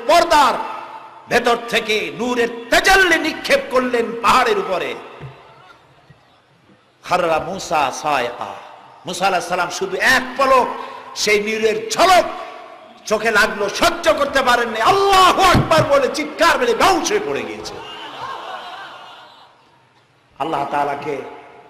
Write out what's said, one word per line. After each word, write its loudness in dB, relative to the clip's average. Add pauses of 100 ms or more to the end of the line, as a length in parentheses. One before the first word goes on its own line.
পর্দার 6 (760)
ভেতর 2 (120)
থেকে -2
নূরের 0 (220)
তেজাল্লি 6
নিক্ষেপ 0 (120)
করলেন 2 (160)
পাহাড়ের 4
উপরে। -4 (2000)
খাররা 0
মূসা -2
সায়কা। -4 (520)
মূসা -2
আলাইহিস -2
সালাম -2
শুধু -6
এক 2 (160)
পলক 4 (480)
সেই 0
নূরের -2
ঝলক 4 (840)
চোখে -2
লাগলো, 0
সহ্য 0
করতে 0
পারেননি, 0
"আল্লাহু 4
আকবার" 4
বলে 2
চিৎকার 0
মেরে 0
বেহুশ 2
হয়ে 0
পড়ে -4
গিয়েছে। -10 (2750)
আল্লাহ -4
তাআলাকে -4 (520)